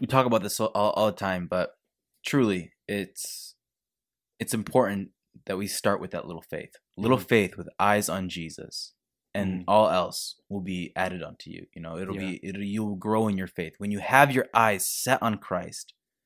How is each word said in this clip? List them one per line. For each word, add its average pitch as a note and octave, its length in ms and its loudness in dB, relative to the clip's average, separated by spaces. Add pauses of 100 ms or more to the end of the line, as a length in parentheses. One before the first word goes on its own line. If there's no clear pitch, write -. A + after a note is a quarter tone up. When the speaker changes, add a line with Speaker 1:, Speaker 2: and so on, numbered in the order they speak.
Speaker 1:
we C3 60 -2
talk C3 180 4
about A2+ 200 2
this - 160 -6
all, A2 140 0
all, G#2 180 4
all G#2+ 140 4
the G#2 60 2
time, F#2 360 -4
but F2+ 280 -2 (480)
truly, G#2 500 2 (120)
it's, - 720 -8 (840)
it's - 160 -4
important G2+ 560 0 (360)
that G2 120 -4
we G2+ 80 -4
start G2+ 340 0
with F2+ 120 -10
that F2 160 -6
little E2 140 -12
faith, - 320 -12 (220)
little A2+ 200 4
Speaker 2:
Mm-hmm. F#2+ 100 -4
Speaker 1:
faith G#2 300 4
with E2+ 120 -12 (120)
eyes G#2 280 4
on F#2 200 -4
Jesus, - 640 -12 (420)
and G2 180 -2
Speaker 2:
Mm-hmm. F2+ 160 -6
Speaker 1:
all G#2+ 220 6
else - 460 -2 (120)
will G2 120 -6
be F2+ 340 -6
added F#2 300 -4
unto - 260 -16
you. E2+ 240 -16
You E2+ 80 -14
know, E2 160 -10
it'll F#2+ 160 -6
Speaker 2:
Yeah. G2 60 -6 (120)
Speaker 1:
be, - 100 -10
it'll, G2 200 -8
you'll G#2 340 -4
grow G#2+ 300 2
in G2+ 100 0
your F#2 120 -4
faith. D#2+ 300 -8
When G#2 120 -6
you G#2 100 -4
have C#3 300 6
your B2+ 240 2
eyes A2 320 4
set - 360 0
on A2 160 0
Christ, - 560 -8 (320)